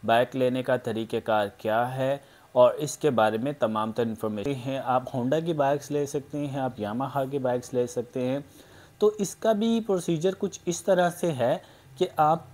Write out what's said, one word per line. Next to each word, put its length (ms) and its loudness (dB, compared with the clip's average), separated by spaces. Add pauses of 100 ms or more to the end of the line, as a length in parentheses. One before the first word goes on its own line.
बाइक 300 4
लेने 280 0
का 140 2
तरीक़ेकार 800 -2
क्या 260 0
है 360 -2 (340)
और 200 8
इसके 340 -2
बारे 280 4
में 160 -2
तमाम 380 -2
तर 120 -2
इन्फॉर्मेशन 480 -4
है। 280 -6
आप 320 -2
Honda 340 0
की 80 -2
बाइक्स 380 0
ले 140 0
सकते 320 -8
हैं, 220 -6
आप 180 -4
Yamaha 540 -4
की 80 -4
बाइक्स 340 -2
ले 140 0
सकते 320 -6
हैं। 260 -2 (560)
तो 180 4
इसका 340 0
भी 260 2
प्रोसीजर 540 0
कुछ 340 -6
इस 180 -6
तरह 240 4
से 220 -2
है 540 -2 (120)
कि 100 2 (120)
आप 340 2